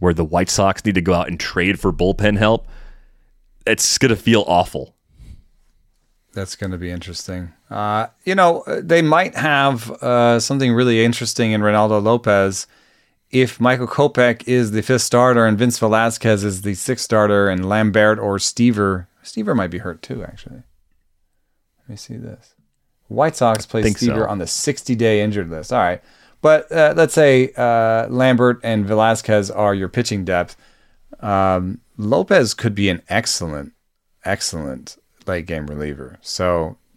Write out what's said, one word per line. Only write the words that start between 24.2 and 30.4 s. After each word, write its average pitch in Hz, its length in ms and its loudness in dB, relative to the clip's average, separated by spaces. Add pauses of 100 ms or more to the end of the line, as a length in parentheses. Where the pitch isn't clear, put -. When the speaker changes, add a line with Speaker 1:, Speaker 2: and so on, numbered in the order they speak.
Speaker 2:
on 101 120 -6
the 85 80 -6
sixty-day 113 760 -2
injured 104 280 -4
list. 80 240 -12
All 123 60 2
right. 90 220 0 (400)
But, 156 300 2
uh, 156 240 4
let's 160 200 2
say, 131 420 6
uh, 113 520 2
Lambert 123 540 2
and 110 220 0
Velasquez 107 640 2
are 104 240 0
your 95 160 -4
pitching 113 360 -4
depth. 87 300 -2 (640)